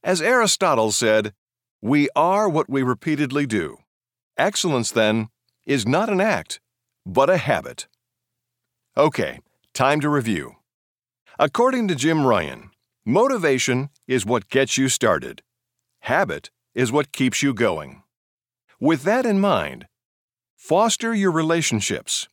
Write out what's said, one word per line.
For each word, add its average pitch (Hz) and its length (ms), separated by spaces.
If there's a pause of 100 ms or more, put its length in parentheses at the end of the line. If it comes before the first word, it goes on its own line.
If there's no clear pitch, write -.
As 185 180
Aristotle 185 680
said, 107 420 (480)
"We 143 340
are 190 320
what 156 220
we 135 140
repeatedly 143 640
do." 98 340 (580)
Excellence, 165 540
then, 110 380 (360)
is 123 220
not 180 220
an 190 120
act, 196 400 (440)
but 127 240
a 185 80
habit. 101 500 (1080)
Okay, 123 440 (340)
time 139 280
to 147 80
review. 110 460 (840)
According 233 500
to 175 80
Jim 147 300
Ryan, 80 460 (340)
motivation 143 840 (180)
is 127 180
what 113 240
gets 135 280
you 135 120
started. 82 540 (580)
Habit 127 480 (240)
is 120 180
what 147 200
keeps - 320
you 139 100
going. 82 500 (760)
With 147 240
that 226 220
in 202 140
mind, 92 480 (680)
foster 226 580
your 196 180
relationships. 156 1000